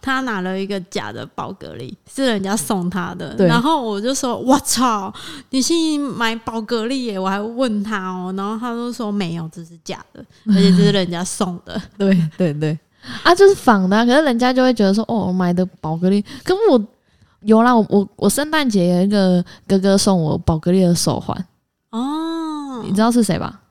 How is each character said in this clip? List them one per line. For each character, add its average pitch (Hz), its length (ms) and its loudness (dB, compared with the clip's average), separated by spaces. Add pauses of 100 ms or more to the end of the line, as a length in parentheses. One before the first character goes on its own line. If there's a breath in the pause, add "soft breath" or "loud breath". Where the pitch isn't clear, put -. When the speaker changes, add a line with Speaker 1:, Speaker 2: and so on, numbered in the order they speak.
Speaker 1:
他 262 200 -4
拿 220 200 -4
了 185 180 -4
一 196 80 -6
个 202 140 -6
假 175 280 -10
的 113 180 -12
宝 - 260 -10
格 80 220 -16
丽， 127 220 -14 (160)
是 269 120 -2
人 214 180 0
家 190 100 -4
送 190 360 -2
他 180 260 -6
的。 - 200 -12
Speaker 2:
对。 190 120 4
Speaker 1:
然 233 140 4
后 302 200 0
我 208 200 -6
就 247 120 -2
说 254 240 -4
：“我 262 220 2
操， 220 540 -2 (380 loud breath)
你 262 100 0
是 330 120 0 (240)
买 233 380 -4
宝 226 260 -8
格 220 260 -4
丽 262 180 -4
耶？” 208 120 -6
我 190 120 -2
还 196 100 -2
问 226 420 -2
他 196 280 -6
哦， 185 260 -6
然 196 100 -6
后 214 140 -6
他 240 140 -6
就 240 180 -6
说 220 180 -6
：“没 190 260 -4
有， 165 180 -8
这 170 100 -16
是 160 60 -20 (160)
假 - 180 -12 (100)
的， - 80 -20 (260 soft breath)
而 208 80 4
且 185 160 6
这 180 80 6
是 170 120 6
人 190 180 0
家 170 140 -4
送 180 400 -4
的。” - 180 -8 (100)
Speaker 2:
<laughs> - 60 -20
对， 196 240 2 (160)
对， 170 180 0
对。 156 220 -2 (460 loud breath)
啊， 330 100 6
就 392 140 6
是 392 80 6
仿 196 340 2
的 196 60 4
啊， 226 100 4
可 240 80 4
是 294 100 6
人 254 140 2
家 247 140 2
就 254 100 2
会 254 120 4
觉 220 100 2
得 196 100 4
说 220 140 0
：“哦， 202 200 -2
我 185 40 -2
买 180 220 0
的 180 120 2 (140)
宝 156 160 -4
格 180 140 0
丽。” 202 120 2 (220 loud breath)
可 349 100 0
是 392 60 -2 (100)
我， 233 160 4 (580)
有 220 200 6
啦， 247 100 4
我， 220 140 4
我， 196 180 2 (120)
我 - 120 2
圣 302 220 -2
诞 302 180 2
节 180 280 2
有 175 60 2
一 196 40 2
个 190 340 2 (240 loud breath)
哥 196 140 2
哥 196 180 4
送 196 240 2
我 151 160 0
宝 165 220 0
格 175 140 0
丽 190 100 4
的 175 100 4
手 - 280 0
环。 - 240 -6 (460)
Speaker 1:
哦。 302 960 -6
Speaker 2:
你 - 60 -6
知 196 80 0
道 220 100 4
是 240 140 4
谁 175 160 0
吧？ - 320 -10